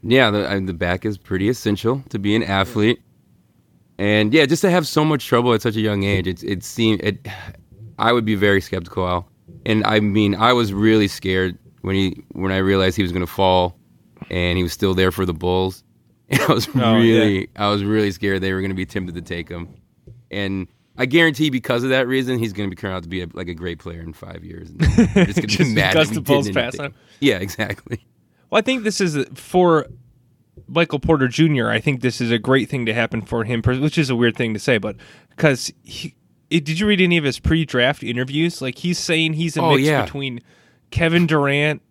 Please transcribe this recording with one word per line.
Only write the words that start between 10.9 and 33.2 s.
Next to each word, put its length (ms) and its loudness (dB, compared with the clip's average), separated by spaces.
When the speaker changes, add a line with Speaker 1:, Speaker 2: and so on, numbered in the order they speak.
Speaker 1:
scared 480 -2
when 160 -4
he, 260 -2
when 200 -4
I 60 0
realized 400 2
he 40 2
was 100 -2
gonna 140 -2
fall, 520 2
and 280 0
he 40 0
was 120 -4
still 200 0
there 160 2
for 140 -2
the 100 -2
Bulls. 540 -2
<laughs> 40 -20
And 100 0
I 120 2
was 220 0
Speaker 2:
Oh, 40 2
yeah. 400 4
Speaker 1:
really, 380 2
I 120 0
was 160 0
really 260 2
scared 320 -2
they 100 -2
were 100 -2
gonna 120 -4
be 120 -6
tempted 280 -8
to 80 -10
take 260 -10
him. 200 -10
And 360 -6
I 80 -2
guarantee 440 2
because 340 -2
of 60 0
that 180 2
reason, 300 0
he's 140 -4
gonna 160 -6
be, 80 -10
turn 160 -8
out 120 -8
to 40 -14
be 140 -6
a, 100 -8
like, 160 -10
a 60 -8
great 240 -10
player 220 -14
in 120 -12
five 320 -18
years. 260 -16
And 100 -20
Speaker 2:
<laughs> 20 2
Speaker 1:
it's 540 2
gonna 100 -2
Speaker 2:
Just 240 0
Speaker 1:
be 40 0
mad 180 2
Speaker 2:
because 160 4
Speaker 1:
if 60 -6
he 20 -
Speaker 2:
the 40 -4
Bulls 260 2
Speaker 1:
didn't 100 -4
Speaker 2:
pass 160 -2
Speaker 1:
take 80 -10
Speaker 2:
on 80 -8
him. 60 -16
Speaker 1:
Yeah, 180 4
exactly. 680 -8
Speaker 2:
Well, 80 2
I 40 0
think 220 -2
this 160 -2
is 340 -2
for 520 2
Michael 320 -2
Porter 280 2
Junior. 420 2
I 100 0
think 200 -2
this 200 -2
is 100 -2
a 80 2
great 320 2
thing 160 -4
to 80 -2
happen 280 -2